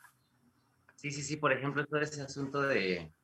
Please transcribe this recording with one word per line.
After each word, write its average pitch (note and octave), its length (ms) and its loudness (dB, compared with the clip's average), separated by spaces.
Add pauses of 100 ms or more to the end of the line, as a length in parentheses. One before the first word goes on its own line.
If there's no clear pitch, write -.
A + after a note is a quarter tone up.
(920)
Sí, - 160 -8
sí, D3 140 -6
sí. C#3+ 140 -2
Por D3 140 4
ejemplo, C#3 360 0
todo D3 140 0
ese D3 200 -4
asunto C#3 400 -4
de F#2+ 500 2 (120)